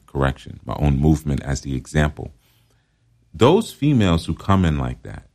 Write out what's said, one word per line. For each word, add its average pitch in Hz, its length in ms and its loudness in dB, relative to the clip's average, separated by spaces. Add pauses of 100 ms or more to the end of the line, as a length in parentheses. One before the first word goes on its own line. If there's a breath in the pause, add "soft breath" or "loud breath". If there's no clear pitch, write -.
correction, - 580 -4
my - 120 -8
own 71 200 0
movement 73 460 2
as 69 180 -6
the 67 160 -8
example. - 560 -4 (1000)
Those 151 360 4
females 107 540 2
who 85 80 -4
come 95 320 2
in 78 140 0
like 64 240 -6
that - 320 -18